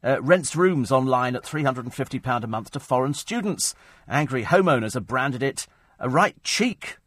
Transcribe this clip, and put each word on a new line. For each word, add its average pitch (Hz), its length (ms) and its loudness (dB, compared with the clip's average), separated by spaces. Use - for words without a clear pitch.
uh, 127 180 0
rents 151 360 2
rooms 165 340 2
online 127 460 2
at - 80 -10
three 151 180 -4
hundred 127 220 -2
and 123 80 -10
fifty 135 260 -6
pound 120 240 -2
a 117 40 -8
month 110 240 -6
to 139 100 -8
foreign 131 320 0
students. - 640 -4
Angry 135 340 -2
homeowners 135 520 4
have 104 120 -6
branded 127 340 -2
it 135 260 -4
a - 100 -4
right 165 340 2
cheek. - 640 -2